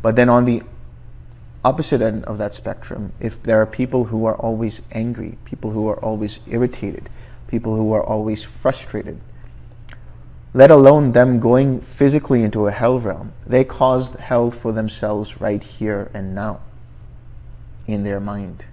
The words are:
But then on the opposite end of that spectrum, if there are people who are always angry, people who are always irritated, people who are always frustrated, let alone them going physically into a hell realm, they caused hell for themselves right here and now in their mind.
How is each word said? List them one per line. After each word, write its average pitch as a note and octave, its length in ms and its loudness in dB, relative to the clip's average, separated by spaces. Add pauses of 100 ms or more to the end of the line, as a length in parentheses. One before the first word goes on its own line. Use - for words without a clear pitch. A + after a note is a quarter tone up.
But A2+ 140 2
then B2 140 6
on B2 160 6
the A#2+ 180 0 (1000)
opposite C#3 360 0
end A2 240 -2
of G#2+ 140 -8
that G#2 160 -6
spectrum, - 640 -10
if - 240 -8
there A2 180 4
are A2 60 4
people B2 380 -2
who A2 200 -2
are A2 120 0
always A2+ 440 -4 (120)
angry, A2+ 520 -6
people A2+ 280 -8
who G#2+ 160 -2
are G#2 140 -2
always A2 440 -4
irritated, A#2 640 -4 (380)
people A2+ 260 -2
who A2 180 0
are G#2+ 100 2
always G#2+ 420 -4
frustrated, - 760 -6 (1300)
let C3+ 160 10
alone C#3+ 420 10
them B2 260 6
going B2+ 420 4
physically C#3 640 2
into G#2+ 240 0
a G2+ 60 0
hell A#2+ 260 2
realm, G#2 340 -6 (140)
they B2+ 160 4
caused C3 520 0
hell A#2+ 360 0
for A#2 220 -6
themselves G#2+ 680 -4
right G#2 220 -2
here G#2 520 -6
and G2 200 -8
now - 260 -6 (1300)
in G#2 180 -4
their G2 160 -4
mind. G2+ 520 -10